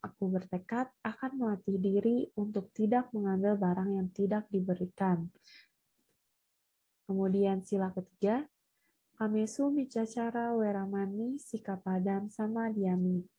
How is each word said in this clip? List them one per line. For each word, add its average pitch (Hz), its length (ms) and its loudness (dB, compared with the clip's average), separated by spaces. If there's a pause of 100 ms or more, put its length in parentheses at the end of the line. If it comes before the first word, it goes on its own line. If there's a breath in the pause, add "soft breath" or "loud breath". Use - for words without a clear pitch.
Aku 196 240 -4
bertekad 185 720 -2
akan 262 400 -6
melatih 202 400 0
diri 202 560 2
untuk 208 400 -4
tidak 240 400 2
mengambil 196 400 2
barang 185 400 0
yang 185 160 -2
tidak 208 400 -2
diberikan. 180 800 0 (1800 loud breath)
Kemudian 196 560 2
sila 190 320 -2
ketiga, 208 480 -2 (720)
"Kamesu 220 560 0
micacara 233 800 -2
weramani 202 880 0
sikapadam 196 880 -2
samadhyami." 202 960 0 (160)